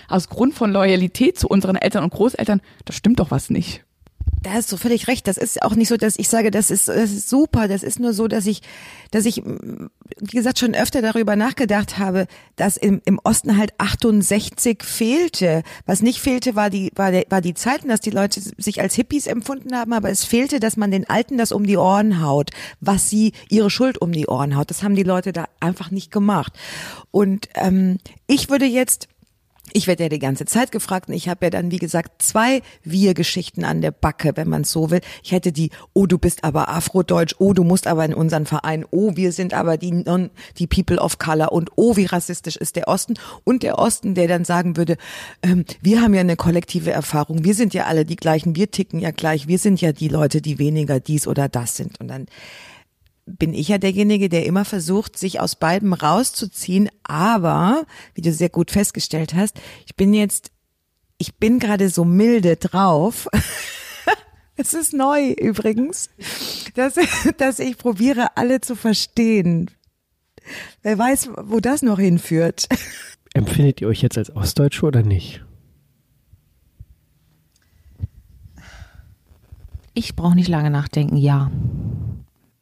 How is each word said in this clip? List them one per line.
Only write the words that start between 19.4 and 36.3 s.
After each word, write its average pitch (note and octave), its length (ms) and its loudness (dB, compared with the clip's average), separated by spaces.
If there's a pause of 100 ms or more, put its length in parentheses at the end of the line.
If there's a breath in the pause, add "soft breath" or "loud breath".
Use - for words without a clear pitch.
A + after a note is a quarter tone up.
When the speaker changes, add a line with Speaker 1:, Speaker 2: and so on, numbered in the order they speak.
Speaker 2:
haben, A#3 160 -4
aber G#3 180 0
es G3 140 -2
fehlte, C4+ 340 2
dass A3 180 -2
man G#3 140 0
den F#3+ 180 0
Alten B3 300 0
das A3+ 140 0
um G#3 120 0
die G3+ 120 2
Ohren F#3+ 440 4
haut, D3 300 0 (300 loud breath)
was F#3+ 280 0
sie, G#3+ 240 2 (160 loud breath)
ihre G#3+ 220 4
Schuld B3+ 280 0
um E3+ 120 -2
die D#3 160 -2
Ohren C#3 300 0
haut. D3 140 0
Das E3+ 120 -8
haben G3+ 140 2
die F#3+ 80 2
Leute F#3 280 0
da E3 140 -8 (140)
einfach F3 320 -4
nicht G3 180 -8
gemacht. G3+ 420 0 (600 loud breath)
Und, G3 420 0
ähm, F#3 440 2 (280 loud breath)
ich C4+ 240 0
würde C#4 160 4
jetzt, B3+ 400 0 (680)
ich - 120 2
werde E3+ 160 0
ja E3 80 0
die D3+ 80 -2
ganze C3+ 260 -4
Zeit B3 260 0
gefragt F#3+ 380 -4
und - 60 -6
ich F3+ 160 -4
habe F3 160 -2
ja E3 40 0
dann, F3 200 -2
wie F3+ 80 -4
gesagt, - 420 -4
zwei A#3+ 400 2 (220 loud breath)
Wir-Geschichten E3+ 800 0
an D#3+ 160 -2
der D#3 120 0
Backe, - 420 0
wenn D#3+ 140 -4
man's D#3 220 -2
so D#3+ 200 0
will. F3 100 2 (220 loud breath)
Ich - 100 -8
hätte F3+ 180 0
die, D#3 200 -2 (240 loud breath)
„Oh, G3 100 6
du F3+ 140 4
bist - 260 -2